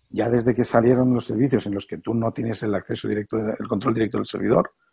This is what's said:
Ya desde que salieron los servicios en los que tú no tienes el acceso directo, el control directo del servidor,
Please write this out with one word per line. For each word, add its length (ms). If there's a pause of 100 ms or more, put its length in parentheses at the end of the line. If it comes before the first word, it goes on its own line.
(100)
Ya 200
desde 240
que 100
salieron 480
los 140
servicios 400
en 80
los 120
que 120
tú 160
no 180
tienes 300
el 120
acceso 340
directo, 300
el 300
control 260
directo 240
del 80
servidor, 460 (200)